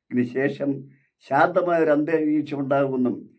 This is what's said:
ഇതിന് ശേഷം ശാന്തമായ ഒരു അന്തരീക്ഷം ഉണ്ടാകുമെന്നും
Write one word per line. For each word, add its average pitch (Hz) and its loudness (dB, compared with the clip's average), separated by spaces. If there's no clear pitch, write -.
ഇതിന് 123 0
ശേഷം 139 -2
ശാന്തമായ 170 2
ഒരു 156 2
അന്തരീക്ഷം 151 0
ഉണ്ടാകുമെന്നും 135 0